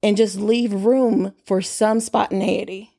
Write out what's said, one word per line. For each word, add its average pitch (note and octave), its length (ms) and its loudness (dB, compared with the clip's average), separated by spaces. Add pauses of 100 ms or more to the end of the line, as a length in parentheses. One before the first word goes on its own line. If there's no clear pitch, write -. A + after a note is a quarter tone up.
and G#3 160 2
just G3 220 2
leave A3 340 0
room G3+ 600 2 (120)
for F#3+ 160 0
some A3 380 0
spontaneity. G3 1000 -4